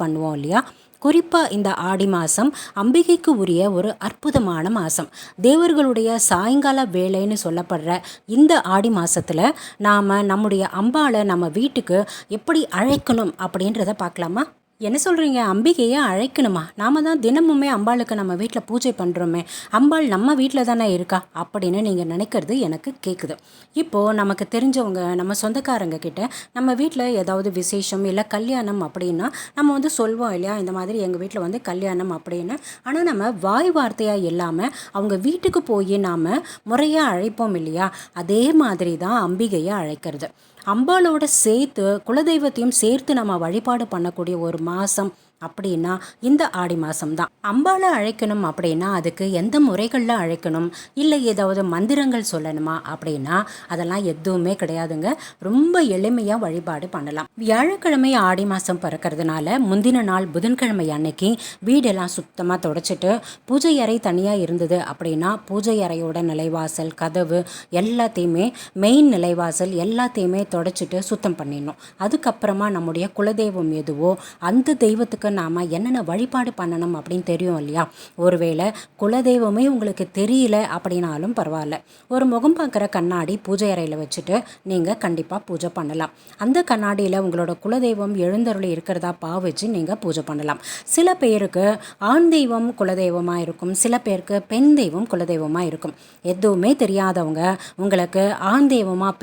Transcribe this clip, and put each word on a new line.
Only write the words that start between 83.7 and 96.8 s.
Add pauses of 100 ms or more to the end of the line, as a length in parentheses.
அறையில
வச்சுட்டு (340)
நீங்க (100)
கண்டிப்பா (100)
பூஜை
பண்ணலாம். (320)
அந்த (120)
கண்ணாடியில
உங்களோட (100)
குலதெய்வம் (120)
எழுந்தருளி
இருக்கிறதா (140)
பாவிச்சு
நீங்க
பூஜை
பண்ணலாம். (340)
சில (100)
பேருக்கு (460)
ஆண்
தெய்வம் (100)
குலதெய்வமா
இருக்கும்,
சில
பேருக்கு (140)
பெண்
தெய்வம்
குலதெய்வமா
இருக்கும். (280)
எதுவுமே (120)